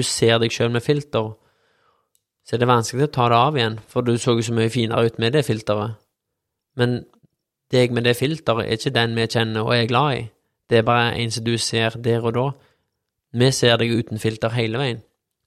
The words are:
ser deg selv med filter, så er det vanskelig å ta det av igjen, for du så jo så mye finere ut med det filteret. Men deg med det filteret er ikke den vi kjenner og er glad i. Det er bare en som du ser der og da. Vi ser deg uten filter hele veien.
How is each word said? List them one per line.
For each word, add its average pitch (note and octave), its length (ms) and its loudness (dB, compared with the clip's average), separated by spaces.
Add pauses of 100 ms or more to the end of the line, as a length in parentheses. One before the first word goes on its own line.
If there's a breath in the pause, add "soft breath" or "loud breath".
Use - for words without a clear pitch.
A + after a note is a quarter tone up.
ser A#2 320 2
deg A2+ 140 0
selv A#2+ 240 -2
med A#2 80 -2
filter, A2+ 480 -2 (1120)
så - 100 -4
er A#2 60 -2
det B2 80 4
vanskelig A#2+ 400 2
å - 40 -12
ta B2 200 2
det A#2 80 6
av D3 160 2
igjen, A2 220 -2 (100)
for B2 160 -2
du A#2+ 160 2
så A#2+ 160 2
jo A2+ 80 -2
så A#2 100 -4
mye A2+ 160 0
finere A#2 380 0
ut - 100 -6
med A2+ 140 0
det D3+ 160 0
filteret. G#2+ 480 -4 (800)
Men B2 240 0 (720)
deg B2 240 2
med A#2 80 0
det A#2+ 160 2
filteret A#2 480 -2
er A2+ 80 0
ikke C3+ 180 -6
den A#2 220 0
vi A#2 160 0
kjenner A2 320 -2
og A#2+ 100 0
er A#2 140 0
glad C3 300 0
i. - 40 -6 (460)
Det A#2 120 4
er A2 60 0
bare A#2+ 340 2
en A#2 100 -2
som A2+ 140 -8
du A#2 160 0
ser A2+ 440 -2
der A#2 200 0
og A#2 120 -2
da. B2 100 0 (880 soft breath)
Vi B2 180 4
ser A#2+ 280 4
deg A#2 120 0
uten A2+ 280 -2
filter A2+ 340 -2
hele A#2 260 -2
veien. A#2+ 220 -4 (440)